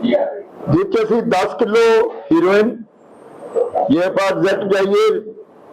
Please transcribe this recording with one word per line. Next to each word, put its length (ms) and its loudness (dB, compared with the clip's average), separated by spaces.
ਜਿਸ 240 2
ਚ 100 0
ਅਸੀਂ 180 0
ਦਸ 380 -2
ਕਿਲੋ 500 2
ਹੈਰੋਇਨ, 760 0
ਜੇ 120 2
ਆਪਾਂ 340 0
ਐਗਜ਼ੈਕਟ 260 0
ਜਾਈਏ, 560 2